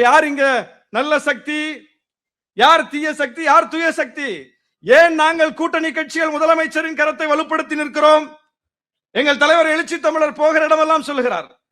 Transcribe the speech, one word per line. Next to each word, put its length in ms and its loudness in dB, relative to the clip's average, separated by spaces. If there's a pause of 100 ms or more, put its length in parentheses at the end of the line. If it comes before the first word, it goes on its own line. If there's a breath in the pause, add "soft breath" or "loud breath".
யார் 240 4
இங்க 200 -2 (440)
நல்ல 300 -4
சக்தி, 400 -6 (1000)
யார் 300 4
தீய 260 -6
சக்தி, 300 -6
யார் 280 4
தூய 200 -2
சக்தி? 380 -6 (560)
ஏன் 300 6
நாங்கள் 380 0
கூட்டணி 380 -4
கட்சிகள் 420 -4
முதலமைச்சரின் 680 -2
கரத்தை 280 -2
வலுப்படுத்தி 480 -2
நிற்கிறோம்? 500 2 (920)
எங்கள் 260 -2
தலைவர் 300 4
எழுச்சி 280 -4
தமிழர் 400 -2
போகிற 260 2
இடமெல்லாம் 420 0
சொல்லுகிறார், 420 -6 (220)